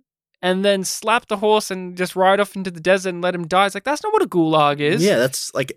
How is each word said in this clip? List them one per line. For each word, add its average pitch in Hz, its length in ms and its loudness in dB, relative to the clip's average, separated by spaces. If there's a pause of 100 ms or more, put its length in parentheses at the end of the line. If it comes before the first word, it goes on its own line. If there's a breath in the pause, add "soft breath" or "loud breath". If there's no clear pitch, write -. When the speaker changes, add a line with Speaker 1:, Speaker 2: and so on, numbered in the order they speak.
(420)
Speaker 1:
and 185 240 0
then 196 180 2
slap 226 440 -2
the 208 100 -4
horse 214 340 2
and 180 260 -10
just 180 180 -4
ride 190 240 4
off 202 160 -2
into 190 160 -6
the 170 80 -12
desert 185 300 0
and 175 120 -6
let 180 140 -2
him 170 120 -6
die. 185 180 2
It's 196 100 -4
like, 202 80 -10
that's - 200 -4
not 415 100 -2
what 427 80 2
a 285 60 0
gulag 156 520 2
is. 156 240 0
Speaker 2:
Yeah, 185 140 4
that's, - 360 -2
like, 131 240 -4